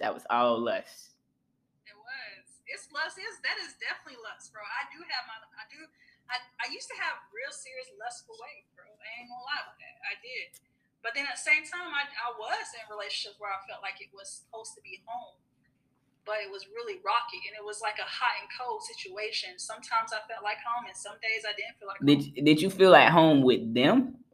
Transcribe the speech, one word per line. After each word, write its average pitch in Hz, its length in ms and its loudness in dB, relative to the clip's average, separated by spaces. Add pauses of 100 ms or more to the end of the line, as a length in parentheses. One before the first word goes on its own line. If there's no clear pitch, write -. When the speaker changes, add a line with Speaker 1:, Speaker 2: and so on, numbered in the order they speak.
Speaker 1:
That 107 80 0
was - 160 -10
all 123 320 4
lust. - 560 -4 (720)
Speaker 2:
It - 80 -20
was. 208 480 -14 (240)
It's - 240 -14
lust. - 320 -4
It's, 427 240 -10
that 339 160 -2
is - 160 -14
definitely 269 480 -10
lust, - 240 -16
bro. 208 160 -14
I 254 240 -8
do 285 160 -20
have 269 240 -6
my, 220 80 -14 (160)
I 214 160 -16
do, 285 80 -20 (480)
I, 247 160 -6 (160)
I 247 160 -6
used 508 160 -16
to 466 80 -12
have 349 320 -6
real 539 240 -12
serious 508 400 -16
lustful - 480 -14
ways, - 320 -20
bro. - 160 -20
I 214 160 -20 (160)
ain't 240 80 -20
gonna 247 160 -14
lie 277 160 -6
about - 160 -18
that. - 240 -20
I 202 160 -10
did. 226 400 -14 (480)
But 233 80 -6
then 277 160 -6
at - 80 -8
the - 80 -8
same 311 160 2
time, 349 320 -10
I, 277 160 -2
I 233 240 -6
was 226 400 -6
in 226 160 -14
relationships 208 480 -10
where 202 160 -6
I 190 160 -10
felt 196 160 -12
like 190 160 -10
it 196 80 -20
was 196 160 -20 (160)
supposed - 320 -16
to - 80 -20
be - 240 -18
home, - 320 -12 (880)
but 214 160 -4
it 196 80 -10
was 196 240 -12
really 226 320 -8
rocky, 202 400 -2
and 202 80 -12
it 214 80 -14
was 208 160 -10
like 214 240 -4
a 190 80 -6
hot 240 320 0
and - 80 -18
cold 240 320 -6
situation. 202 800 -8
Sometimes 220 480 -4
I 214 160 -6
felt 226 160 -10
like 214 240 -4
home, 240 240 -4
and - 80 -18
some 202 240 -12
days 220 240 -4
I 202 80 -6
didn't - 240 -10
feel - 80 -16
like - 160 -8
Speaker 1:
Did, 143 160 8 (160)
Speaker 2:
home. 135 80 -4
Speaker 1:
did 151 160 8
you 180 160 2
feel 180 240 12
at 139 160 10
home 156 320 10
with 113 240 8
them, 147 480 4 (160)